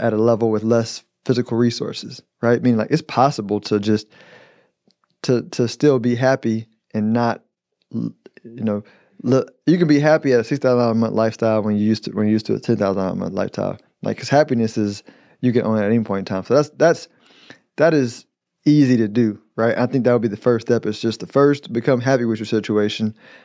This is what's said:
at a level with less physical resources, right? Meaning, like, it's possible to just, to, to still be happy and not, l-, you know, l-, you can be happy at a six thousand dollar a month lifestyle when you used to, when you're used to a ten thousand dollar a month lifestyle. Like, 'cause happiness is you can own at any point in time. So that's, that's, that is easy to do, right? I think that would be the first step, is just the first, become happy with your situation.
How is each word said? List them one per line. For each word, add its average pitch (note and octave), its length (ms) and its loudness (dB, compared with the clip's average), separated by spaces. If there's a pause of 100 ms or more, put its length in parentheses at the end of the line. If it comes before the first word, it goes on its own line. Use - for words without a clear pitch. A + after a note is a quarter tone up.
at A2+ 80 2
a G#2+ 60 0
level A2+ 320 2
with G#2+ 140 -2
less A2+ 400 -2 (200)
physical B2 320 -2
resources, A#2+ 640 -4 (200)
right? A#2+ 200 2
Meaning, A#2+ 180 2
like, G#2+ 120 -2
it's D#3 100 0
possible G#2+ 600 0
to G#2+ 180 -2
just, G#2 300 -2 (1120)
to, A#2+ 280 0
to A#2+ 180 -2
still C3+ 320 2
be A#2+ 160 -2
happy A#2+ 500 -2 (280)
and A2 180 -2
not, A#2 320 -2 (500)
l-, A2+ 180 -6 (300)
you A#2 220 -12
know, G#2 180 -4 (480)
l-, C3 160 2 (200)
you F3 120 4
can F3 80 2
be D3 140 4
happy D3+ 320 2
at A#2+ 80 4
a A2 40 -2
six C#3+ 140 -4
thousand B2+ 200 2
dollar A#2+ 120 2
a A2 60 0
month A2+ 180 0
lifestyle A2 480 0
when G#2 140 0
you G#2+ 80 0
used G#2+ 200 0
to, - 60 -8
when G#2+ 160 -2
you're G#2+ 60 2
used G#2+ 140 0
to A2+ 80 0
a G#2+ 40 -2
ten A#2 180 -2
thousand G2 260 -2
dollar F#2 100 -4
a - 20 -6
month F#2 200 -6
lifestyle. F#2+ 440 -6 (240)
Like, G#2+ 160 -6
'cause - 120 -10
happiness C3 460 2
is G2+ 280 -4 (380)
you B2+ 100 2
can A2+ 140 0
own A2 100 0
at G#2+ 80 0
any A2+ 180 2
point G2 180 -4
in - 40 -8
time. - 200 -6
So A#2 100 -2
that's, C#3+ 160 2
that's, D#3+ 380 0 (680)
that D#3+ 160 4
is B2+ 320 -2 (400)
easy C#3+ 320 4
to A2 120 2
do, G#2+ 300 0 (180)
right? A2+ 200 0
I B2 100 0
think B2 180 -2
that B2 100 4
would A#2 80 0
be A#2 60 0
the G2 100 -8
first A#2 280 0
step, A#2 200 0
is G#2+ 140 -6
just A2+ 200 -4
the - 60 -12
first, C#3+ 460 2
become A#2+ 280 0
happy B2 240 0
with A2+ 140 -2
your A2 80 -8
situation. G#2+ 680 -2 (300)